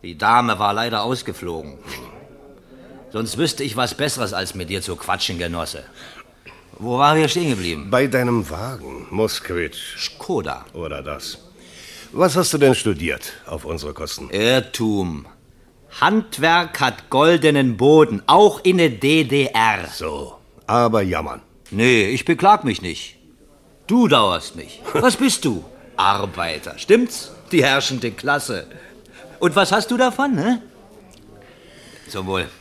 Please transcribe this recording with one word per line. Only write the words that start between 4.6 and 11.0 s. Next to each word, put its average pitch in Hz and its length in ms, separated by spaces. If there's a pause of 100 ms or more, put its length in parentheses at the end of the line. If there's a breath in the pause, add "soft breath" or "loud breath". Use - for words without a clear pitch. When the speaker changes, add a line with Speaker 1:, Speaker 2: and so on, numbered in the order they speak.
Speaker 1:
dir 95 120
zu 87 160
quatschen, 90 400
Genosse. 85 460 (880 loud breath)
Wo 120 240
waren 147 200
wir 156 120
stehen 170 220
geblieben? 87 380
Speaker 2:
Bei 127 180
deinem 120 420
Wagen, 78 600
Moskowitz. 90 680 (200)
Speaker 1:
Skoda. 78 760
Speaker 2:
Oder 73 280